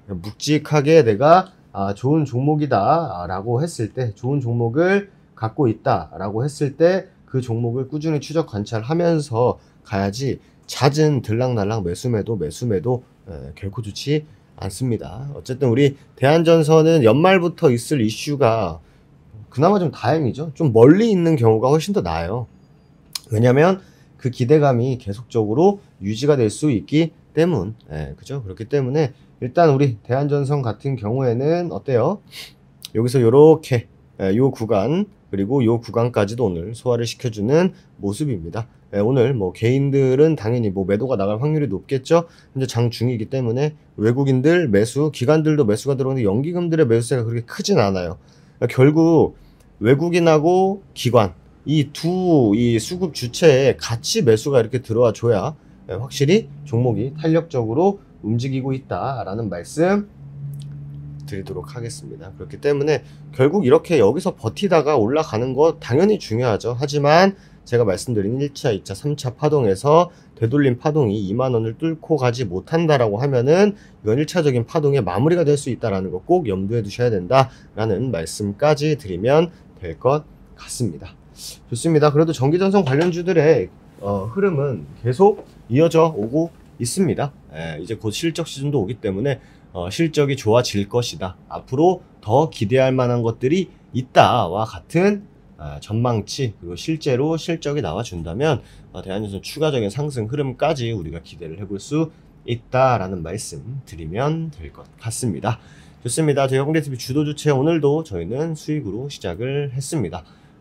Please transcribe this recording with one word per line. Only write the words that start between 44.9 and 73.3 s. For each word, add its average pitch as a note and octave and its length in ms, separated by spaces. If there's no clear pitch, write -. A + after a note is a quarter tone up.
기관들도 D3+ 540
매수가 A2 320
들어오는데, C3 280
연기금들의 D#3+ 600
매수세가 A#2 380
그렇게 A#2 200
크진 - 360
않아요. F#2 380
그러니까 A#2+ 180
결국 D3+ 600
외국인하고 E3+ 1040
기관, A2+ 400
이 D3 280
두, E3 600
이 A#2 240
수급 F3 340
주체에 C3 640
같이 - 460
매수가 B2 380
이렇게 A2+ 200
들어와 A#2 320
줘야, A#2 440
예, F#2+ 40
확실히 C#3 540
종목이 A#2+ 560
탄력적으로 D#3+ 800
움직이고 C3 500
있다라는 A2 800
말씀 E3+ 580
드리도록 - 480
하겠습니다. G#2 600
그렇기 F#2 220
때문에 D3 440
결국 D3+ 340
이렇게 D#3 320
여기서 C#3 380
버티다가 D#3 600
올라가는 B2+ 580
거 D#3 260
당연히 F#3 400
중요하죠. A#2 580
하지만 D3 560
제가 A#2+ 200
말씀드린 G#2+ 560
일 C#3+ 140
차, - 160
이 F#2+ 140
차, G2 100
삼 D3 220
차 B2 180
파동에서 D3 760
되돌림 B2 420
파동이 B2+ 480
이만 B2+ 260
원을 A2+ 260
뚫고 D#3+ 380
가지 B2+ 280
못한다라고 A#2 720
하면은, C#3+ 560